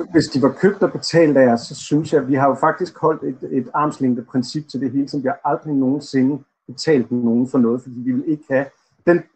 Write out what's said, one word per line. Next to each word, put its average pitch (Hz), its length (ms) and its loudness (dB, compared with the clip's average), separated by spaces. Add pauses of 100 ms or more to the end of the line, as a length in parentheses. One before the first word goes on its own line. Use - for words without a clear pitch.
(120)
hvis 156 160 4
de 135 140 -2
var 131 100 4
købt 196 320 2
og 180 80 0
betalt 151 460 2
af 131 100 8
os, 117 140 2
så - 140 -14
synes 156 380 -2
jeg, 135 140 2
vi 135 80 0
har 139 120 2
jo 131 120 2
faktisk 156 380 -2
holdt 156 260 -2
et, 139 340 -6
et 127 160 -2
armslængdeprincip 135 960 -4
til 127 120 -6
det 131 100 -4
hele, 139 180 -2
som 143 140 -6
vi 131 40 -2
har - 180 -4
aldrig 151 280 -2
nogensinde 135 680 0 (240)
betalt 127 440 0
nogen 123 380 0
for - 80 -2
noget, 120 240 2
fordi 127 160 -18
vi 123 140 -4
vil 127 160 -2
ikke 151 220 -4
have, 135 160 0 (420)
den, 170 120 6 (160)